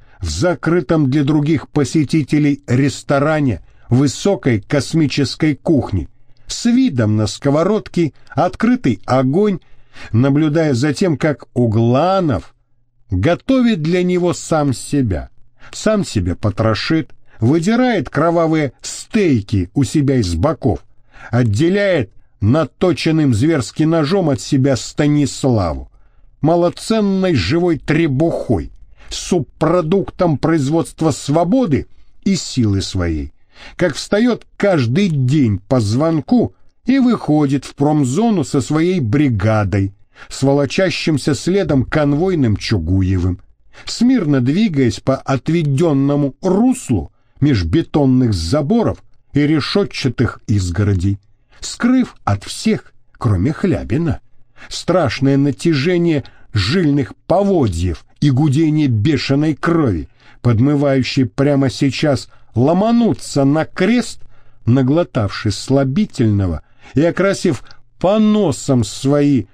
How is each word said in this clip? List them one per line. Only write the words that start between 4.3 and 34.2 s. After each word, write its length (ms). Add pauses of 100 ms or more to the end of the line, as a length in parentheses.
космической 960
кухни 520 (380)
с 200
видом 500
на 100
сковородки, 880 (160)
открытый 760
огонь, 540 (520)
наблюдая 640
за 180
тем, 240
как 380
Угланов 1000 (560)
готовит 720
для 200
него 300
сам 400
себя. 580 (420)
Сам 320
себя 320
потрошит, 760 (280)
выдирает 720
кровавые 720
стейки 920
у 100
себя 320
из 180
боков, 500 (460)
отделяет 800 (280)
наточенным 920
зверски 480
ножом 480
от 100
себя 360
Станиславу, 1120 (500)
малоценной 920
живой 440
требухой, 920 (360)
субпродуктом 1300
производства 720
свободы 760 (380)
и 120
силы 460
своей, 500 (440)
как 180
встаёт 520 (100)